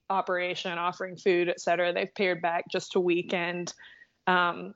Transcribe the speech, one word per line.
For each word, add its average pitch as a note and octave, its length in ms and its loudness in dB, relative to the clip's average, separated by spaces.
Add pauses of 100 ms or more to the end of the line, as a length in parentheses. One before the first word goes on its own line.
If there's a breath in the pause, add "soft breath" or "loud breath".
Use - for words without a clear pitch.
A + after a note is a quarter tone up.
operation, F3+ 680 -2
offering F3+ 400 -4
food, F3 320 4
et E3+ 100 -2
cetera. F3 320 2
They've F#3+ 240 -2
pared F3+ 260 0
back E3+ 300 0
just - 220 -4
to G3 80 2
weekend, F3 720 -2 (520 loud breath)
um, F3+ 500 2